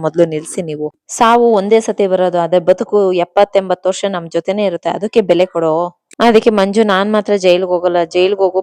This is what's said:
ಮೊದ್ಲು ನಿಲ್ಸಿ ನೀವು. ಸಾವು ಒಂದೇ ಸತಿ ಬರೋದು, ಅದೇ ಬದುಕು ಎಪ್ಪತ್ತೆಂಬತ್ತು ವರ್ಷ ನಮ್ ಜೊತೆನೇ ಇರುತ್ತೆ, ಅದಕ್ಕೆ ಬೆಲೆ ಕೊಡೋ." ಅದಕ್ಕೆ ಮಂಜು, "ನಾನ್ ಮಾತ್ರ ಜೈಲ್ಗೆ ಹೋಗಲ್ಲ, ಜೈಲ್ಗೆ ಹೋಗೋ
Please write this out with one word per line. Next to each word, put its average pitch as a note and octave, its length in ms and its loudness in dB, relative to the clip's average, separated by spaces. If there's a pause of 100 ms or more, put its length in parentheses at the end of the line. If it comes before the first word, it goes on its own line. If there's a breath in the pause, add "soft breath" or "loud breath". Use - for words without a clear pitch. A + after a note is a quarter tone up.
ಮೊದ್ಲು D#3+ 200 0
ನಿಲ್ಸಿ D#3+ 360 -6
ನೀವು. D3+ 260 -8 (320)
ಸಾವು A#3 340 4
ಒಂದೇ G#3 260 2
ಸತಿ G#3 280 -2
ಬರೋದು, F3+ 320 0
ಅದೇ E3+ 200 0
ಬದುಕು F#3 400 0 (260)
ಎಪ್ಪತ್ತೆಂಬತ್ತು G3 680 -2
ವರ್ಷ - 180 -6
ನಮ್ E3+ 200 -8
ಜೊತೆನೇ G3 360 -4
ಇರುತ್ತೆ, E3+ 320 -4
ಅದಕ್ಕೆ G#3+ 240 -2
ಬೆಲೆ F3 320 2
ಕೊಡೋ." E3 200 0 (460)
ಅದಕ್ಕೆ A3+ 400 4
ಮಂಜು, G3 240 2
"ನಾನ್ G3+ 280 0
ಮಾತ್ರ G#3 240 0
ಜೈಲ್ಗೆ F3+ 380 2
ಹೋಗಲ್ಲ, F3 300 0
ಜೈಲ್ಗೆ F3+ 420 0
ಹೋಗೋ F#3 180 -2